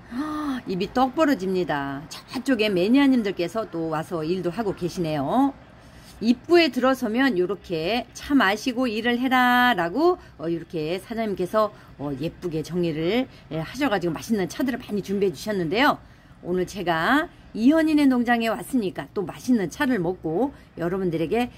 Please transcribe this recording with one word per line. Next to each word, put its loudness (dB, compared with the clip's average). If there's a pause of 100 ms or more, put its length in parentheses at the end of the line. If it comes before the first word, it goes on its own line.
<gasps> -6
입이 -4
떡 2
벌어집니다. 0
저쪽에 -2
매니아님들께서 2
또 -4
와서 -4
일도 -2
하고 -4
계시네요. 0 (680)
입구에 4
들어서면 2
요렇게 -2
"차 -2
마시고 2
일을 0
해라"라고, 4 (200)
어, -6
이렇게 -4
사장님께서, -2 (240)
어, -6 (100)
예쁘게 -6
정리를, -2 (240)
예, -4
하셔가지고 -2
맛있는 -2
차들을 -4
많이 -4
준비해 0
주셨는데요. 0 (460)
오늘 -2
제가 2 (280)
이현인의 2
농장에 2
왔으니까 -4
또 -4
맛있는 -2
차를 0
먹고 -2 (240)
여러분들에게, -2